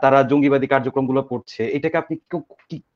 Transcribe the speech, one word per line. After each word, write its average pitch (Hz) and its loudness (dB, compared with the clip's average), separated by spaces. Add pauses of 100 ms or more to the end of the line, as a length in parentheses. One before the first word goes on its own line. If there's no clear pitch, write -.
তারা 135 6
জঙ্গিবাদী 139 2
কার্যক্রমগুলো 135 0
করছে, 123 -8
এটাকে 151 -4
আপনি 160 -4
কো-, - -12 (140)
কি-, 160 -12 (160)